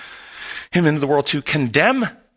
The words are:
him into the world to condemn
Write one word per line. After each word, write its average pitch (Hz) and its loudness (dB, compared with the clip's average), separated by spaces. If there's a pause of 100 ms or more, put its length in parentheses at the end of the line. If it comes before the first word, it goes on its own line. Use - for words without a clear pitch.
(680)
him 175 2
into 151 4
the 139 0
world 143 2
to 147 -2
condemn 156 0 (280)